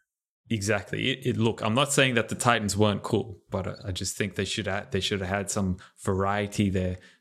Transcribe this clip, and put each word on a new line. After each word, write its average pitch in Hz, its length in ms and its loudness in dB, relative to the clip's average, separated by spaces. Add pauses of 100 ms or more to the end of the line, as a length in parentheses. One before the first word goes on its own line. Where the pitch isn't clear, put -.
(500)
Exactly. 107 600 0
It, 135 160 -4
it, 117 120 0
look, 110 240 2
I'm 107 120 0
not 139 180 2
saying 131 240 4
that 113 140 2
the - 60 -2
Titans 107 420 2
weren't 104 240 4
cool, 101 380 -2 (100)
but 95 180 -4
I, 92 80 -6 (120)
I 98 40 -4
just 95 240 -6
think 101 200 -4
they 101 100 -2
should 101 220 -4
ha-, 98 240 -4
they 98 80 0
should 95 220 0
have 92 80 -4
had 98 220 0
some 92 260 0 (260)
variety 101 680 0
there 92 300 0 (220)